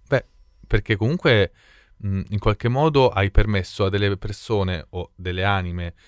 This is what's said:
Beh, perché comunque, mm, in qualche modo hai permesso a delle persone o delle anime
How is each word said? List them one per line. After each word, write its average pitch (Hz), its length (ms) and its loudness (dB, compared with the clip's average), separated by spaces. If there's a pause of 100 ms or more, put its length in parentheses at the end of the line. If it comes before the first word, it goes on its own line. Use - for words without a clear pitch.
Beh, 131 160 -2 (440)
perché 107 280 0
comunque, 113 560 2 (540)
mm, 98 240 -4
in 104 100 -4
qualche 107 300 0
modo 139 400 4
hai 98 220 0
permesso 104 540 2
a 98 40 0
delle 98 280 0
persone 98 760 -4
o 90 240 -10
delle 90 280 -6
anime 87 520 -4 (120)